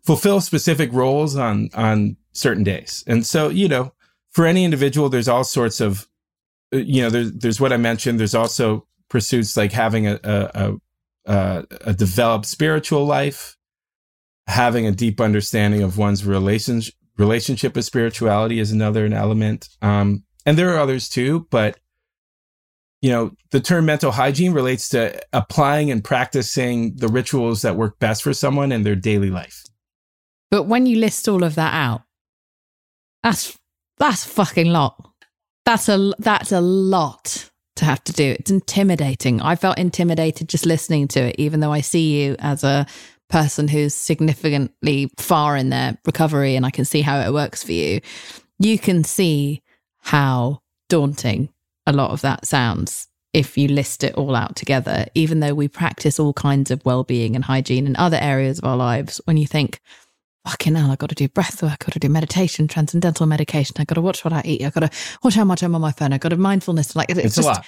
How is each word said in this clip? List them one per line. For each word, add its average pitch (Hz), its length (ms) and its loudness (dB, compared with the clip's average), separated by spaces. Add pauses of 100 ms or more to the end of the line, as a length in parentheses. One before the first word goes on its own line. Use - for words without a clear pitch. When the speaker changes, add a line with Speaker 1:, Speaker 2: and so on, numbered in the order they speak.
Speaker 1:
fulfill 202 360 2
specific 156 540 0
roles 139 420 0
on, 110 380 -2
on 107 420 0 (160)
certain 190 320 0
days. - 420 -4
And 117 200 2
so, 151 240 0
you 185 180 0
know, 131 260 -2 (380)
for 165 140 4
any 180 180 4
individual, 143 460 2
there's 123 180 0
all 123 160 2
sorts 117 380 -2
of, 101 260 -2 (680)
uh, 135 40 2
you 131 240 2
know, 117 80 2
there's, 117 240 0
there's 120 260 -2
what 131 140 2
I 120 40 0
mentioned. 117 420 0
There's 110 160 0
also 113 520 0 (220)
pursuits 117 480 0
like 101 140 0
having 110 360 0
a, 104 160 -2
a, 101 300 -2
a, 101 220 -2 (500)
a, 95 400 0 (220)
a 104 60 0
developed 107 520 0
spiritual 151 600 0
life, 139 520 -2 (880)
having 117 400 2
a 104 40 2
deep 110 280 0
understanding 104 640 2
of 95 140 -2
one's 101 280 0
relations-, 104 640 0 (260)
relationship 113 580 2
with 123 80 -2
spirituality 113 760 0
is 107 120 0
another 107 340 2
an 107 60 2
element. 107 560 0 (140)
Um, 101 420 2 (220)
and 151 120 4
there 180 160 2
are 160 60 2
others 131 300 0
too, 151 400 0
but, 107 300 0 (1200)
you 131 100 2
know, 117 200 0 (200)
the 139 80 4
term 165 260 2
mental 151 260 0
hygiene 139 420 0
relates 127 360 -2
to 117 300 0 (140)
applying 147 580 2
and 110 120 -2
practicing 123 920 -2
the 123 120 -2
rituals 120 540 0
that 101 140 0
work 104 240 -2
best 110 240 0
for 143 100 0
someone 139 380 0
in 113 120 0
their 104 120 2
daily 98 340 0
life. 87 340 -10 (840)
Speaker 2:
But 202 140 2
when 240 220 2
you 233 120 2
list 220 300 0
all 190 160 2
of 156 120 -2
that 160 180 0
out, 139 300 -2 (1200)
that's, - 360 -4 (400)
that's 269 280 -2
a - 40 -16
fucking 170 420 0
lot. - 400 -2 (540)
That's 226 240 2
a, 196 300 2
that's 214 320 0
a 180 100 2
lot 185 880 0 (260)
to 156 100 0
have 135 200 0
to - 80 -8
do. 139 260 2
It's - 100 -8
intimidating. 160 920 0
I 165 140 0
felt 185 220 0
intimidated 165 720 0
just - 160 -2
listening 160 440 0
to 135 100 0
it, 123 180 -2
even 151 220 0
though 151 140 0
I 147 80 0
see 151 420 0
you 139 160 -2
as - 240 -4
a 139 240 2 (420)
person 151 380 0
who's 147 260 0
significantly 147 1200 -2
far 151 400 0
in 131 120 0
their 127 360 -2
recovery 147 500 0
and 131 100 0
I 135 60 -2
can - 140 -2
see 147 160 0
how 143 180 0
it 117 140 -2
works - 280 -4
for - 120 -6
you. 82 260 -2 (580)
You 214 220 2
can 175 240 2
see 147 580 -2 (380)
how 135 640 0 (260)
daunting 143 600 0 (360)
a 156 60 0
lot 139 200 0
of - 100 -6
that - 240 -4
sounds 117 640 -2 (260)
if 143 240 0
you 139 100 2
list 139 360 -2
it 135 120 -2
all 139 200 -2
out - 200 -4
together, - 580 -2
even 160 280 2
though 143 120 0
we 143 140 -2
practice - 520 -2
all 147 140 2
kinds 139 380 0
of 127 140 -4
well-being 123 500 0
and 131 100 -2
hygiene 131 400 0
in 135 120 0
other 165 220 2
areas 135 400 0
of - 60 -6
our - 120 0
lives. 127 480 -2
When 160 120 4
you 151 100 2
think, - 320 -2 (680)
"Fucking - 300 0
hell, 147 160 2
I've 135 60 -2
gotta - 180 -6
do 139 140 0
breath - 320 -4
work, 156 100 0
I've 143 80 -6
gotta - 200 -6
do 143 100 0
meditation, 160 580 0
transcendental 165 580 0
medication, 151 540 0
I've 151 80 0
gotta 160 140 0
watch 185 240 -2
what 165 80 -2
I 151 100 -2
eat, 151 200 -4
I've 143 100 -4
gotta 160 160 0 (340)
watch 180 120 4
how 214 100 4
much 180 180 2
I'm 170 120 0
on 160 60 0
my 156 120 0
phone, 139 200 -2
I've 135 60 0
gotta 165 180 0
mindfulness," 185 580 0
like, 156 140 -2
it's 170 100 0
Speaker 1:
It's 110 180 2
a 160 40 2
Speaker 2:
just 151 60 4
Speaker 1:
lot. 107 200 0